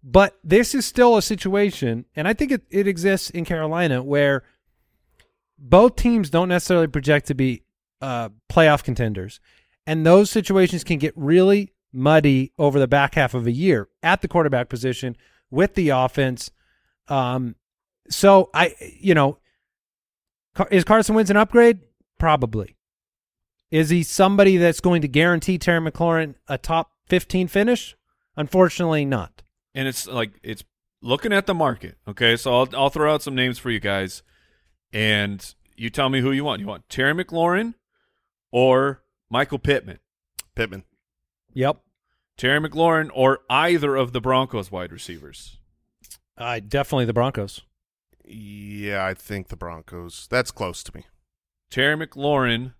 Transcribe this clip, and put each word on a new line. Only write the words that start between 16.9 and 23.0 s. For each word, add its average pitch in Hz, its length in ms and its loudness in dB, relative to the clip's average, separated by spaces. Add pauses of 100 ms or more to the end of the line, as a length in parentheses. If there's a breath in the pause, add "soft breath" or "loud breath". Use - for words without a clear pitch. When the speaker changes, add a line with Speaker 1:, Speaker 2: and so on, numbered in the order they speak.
Speaker 1:
Um, 127 480 -4 (540)
so 196 440 6
I, 165 220 2 (240)
you 190 140 2
know, 143 240 2 (1160)
Car-, - 160 -2
is 180 120 4
Carson 214 320 4
Wentz 214 160 2
an 202 60 4
upgrade? 233 420 6 (400)
Probably. 127 560 0 (960)